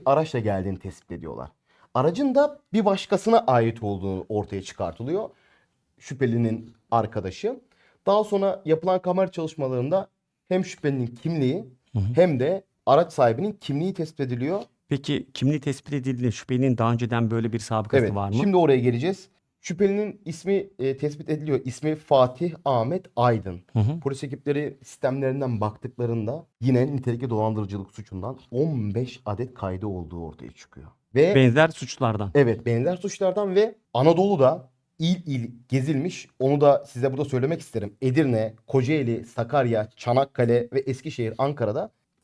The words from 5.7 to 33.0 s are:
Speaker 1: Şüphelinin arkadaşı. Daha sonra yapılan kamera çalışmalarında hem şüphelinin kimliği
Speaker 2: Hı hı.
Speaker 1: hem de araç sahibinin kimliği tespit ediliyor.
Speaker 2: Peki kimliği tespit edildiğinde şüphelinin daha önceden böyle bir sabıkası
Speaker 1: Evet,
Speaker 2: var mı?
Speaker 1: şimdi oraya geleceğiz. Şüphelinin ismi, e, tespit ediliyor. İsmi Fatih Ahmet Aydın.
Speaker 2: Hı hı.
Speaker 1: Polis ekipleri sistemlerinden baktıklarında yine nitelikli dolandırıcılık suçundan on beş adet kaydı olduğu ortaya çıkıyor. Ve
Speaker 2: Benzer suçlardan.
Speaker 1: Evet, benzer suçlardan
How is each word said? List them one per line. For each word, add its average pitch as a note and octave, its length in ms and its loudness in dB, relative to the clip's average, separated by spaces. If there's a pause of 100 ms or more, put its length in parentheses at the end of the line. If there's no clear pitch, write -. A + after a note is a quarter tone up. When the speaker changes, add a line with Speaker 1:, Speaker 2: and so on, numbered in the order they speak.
Speaker 1:
Şüphelinin A#2 760 -2 (180)
arkadaşı. A2 680 -2 (460)
Daha G#3 180 4
sonra G3 420 0
yapılan F3+ 360 2
kamera F3+ 300 0
çalışmalarında D3+ 760 -2 (420)
hem F#3 160 0
şüphelinin C#3 420 -4
kimliği D#3 580 -2 (280)
Speaker 2:
Hı A2 60 0
hı. G2 40 2 (120)
Speaker 1:
hem D#3+ 240 4
de E3+ 240 0 (220)
araç E3 280 4
sahibinin C3+ 380 2 (100)
kimliği E3 320 -4
tespit D#3+ 260 -8
ediliyor. C3+ 420 -4 (280)
Speaker 2:
Peki C#3 440 -4
kimliği C#3+ 260 0
tespit C#3+ 340 -6
edildiğinde B2+ 380 -2
şüphelinin B2+ 460 0
daha A#2 160 2
önceden A#2 380 0
böyle A2+ 220 -2
bir A#2 60 -2
sabıkası A2 460 0
Speaker 1:
Evet, G2 100 -2
Speaker 2:
var G2 140 -4
mı? G2+ 60 -2
Speaker 1:
şimdi F#3 220 2
oraya C#3 220 4
geleceğiz. B2 480 0 (340)
Şüphelinin G3 640 -2
ismi, - 420 -2 (120)
e, C3+ 180 -2
tespit D3 320 -6
ediliyor. D3+ 360 -2
İsmi D3+ 300 -4
Fatih C#3+ 580 2 (120)
Ahmet A#2 400 0 (100)
Aydın. G2 460 0 (120)
Speaker 2:
Hı A2+ 60 0
hı. C#3 200 0
Speaker 1:
Polis C#3 240 -6
ekipleri C#3+ 600 -6
sistemlerinden C3 800 -2
baktıklarında A#2 840 -4 (160)
yine C3 340 2
nitelikli B2 340 -4
dolandırıcılık G#2+ 600 -2
suçundan G#2 460 -12 (140)
on A#2+ 440 -2
beş B2+ 300 -6
adet G2+ 280 -6
kaydı F#2+ 340 -6
olduğu E2+ 380 -10
ortaya D#2 260 -16
çıkıyor. - 360 -20 (280)
Ve E3+ 200 6
Speaker 2:
Benzer C3+ 320 6
suçlardan. A2+ 680 -4
Speaker 1:
Evet, A#2 300 4
benzer B2 300 0
suçlardan F#3+ 600 -2